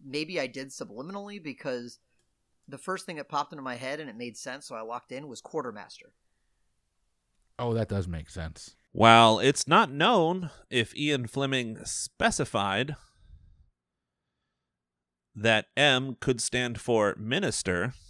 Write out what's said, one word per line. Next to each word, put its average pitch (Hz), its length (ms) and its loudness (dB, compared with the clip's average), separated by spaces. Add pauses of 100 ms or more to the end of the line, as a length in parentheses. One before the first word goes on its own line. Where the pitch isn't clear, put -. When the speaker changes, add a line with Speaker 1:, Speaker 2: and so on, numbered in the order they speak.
Speaker 1:
maybe 156 360 -6
I 135 60 -2
did 131 220 -10
subliminally 175 760 -14
because 127 560 -10 (720)
the 139 100 -16
first 185 280 -8
thing 170 100 -12
that 147 120 -12
popped 147 240 -4
into 147 100 -14
my 127 140 -8
head 135 240 -8
and 147 80 -12
it 107 80 -14
made 120 200 -12
sense, 139 300 -12
so 131 80 -14
I 113 80 -10
locked 117 300 -12
in, 143 160 -12
was 117 120 -16
Quartermaster. 120 720 -12 (1500)
Speaker 2:
Oh, 120 160 0
that 110 140 0
does 98 200 -2
make 82 220 -8
sense. - 440 -12 (180)
Speaker 3:
While 113 460 10
it's 131 300 2
not 175 220 6
known 175 600 0 (200)
if 120 260 0
Ian 147 300 0
Fleming 131 580 -4
specified 123 1080 -2 (2500)
that 107 320 2 (100)
M 135 440 2
could 123 200 0
stand 120 400 -4
for 107 380 2
minister, 110 760 -2 (160)